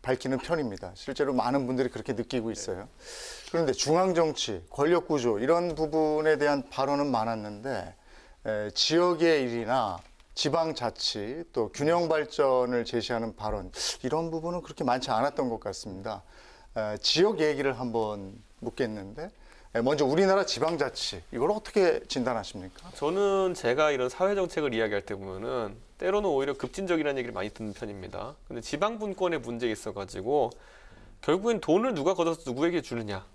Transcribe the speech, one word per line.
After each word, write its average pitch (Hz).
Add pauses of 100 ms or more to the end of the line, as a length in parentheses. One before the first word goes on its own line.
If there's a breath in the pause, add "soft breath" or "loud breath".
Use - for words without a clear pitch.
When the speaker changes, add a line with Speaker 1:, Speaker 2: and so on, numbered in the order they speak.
Speaker 1:
밝히는 131
편입니다. 113
실제로 135
많은 127
분들이 127
그렇게 117
느끼고 113
있어요. 98 (640 loud breath)
그런데 160
중앙 175
정치, 151
권력 160
구조 120
이런 165
부분에 156
대한 143
발언은 143
많았는데, 110 (500 loud breath)
에, 107
지역의 165
일이나 117 (380)
지방자치 143
또 110
균형 165
발전을 127
제시하는 113
발언 104 (300 loud breath)
이런 160
부분은 165
그렇게 -
많지 127
않았던 127
것 113
같습니다. 98 (520 loud breath)
에, 107
지역 185
얘기를 139
한번 107 (260)
묻겠는데 117 (460 loud breath)
예, 117
먼저 143
우리나라 190
지방자치, 135
이걸 131
어떻게 208
진단하십니까? 113
Speaker 2:
저는 190
제가 143
이런 127
사회정책을 180
이야기할 107
때 104
보면은 101 (220)
때로는 196
오히려 139
급진적이라는 151
얘기를 120
많이 101
듣는 107
편입니다. 98 (120)
근데 117
지방분권의 185
문제에 120
있어가지고 104 (680 loud breath)
결국엔 196
돈을 214
누가 160
걷어서 165
누구에게 147
주느냐 104